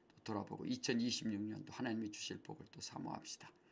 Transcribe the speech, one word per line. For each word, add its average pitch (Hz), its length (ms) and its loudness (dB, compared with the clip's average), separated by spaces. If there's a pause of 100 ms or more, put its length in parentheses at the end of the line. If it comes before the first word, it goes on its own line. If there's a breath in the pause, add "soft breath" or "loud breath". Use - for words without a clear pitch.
(140 soft breath)
또 - 100 -20
돌아보고 104 420 0
이천이십육 117 760 4
년도 110 300 -2
하나님이 113 400 0
주실 - 300 -4
복을 - 280 -10
또 - 100 -12
사모합시다. - 720 -6 (220 soft breath)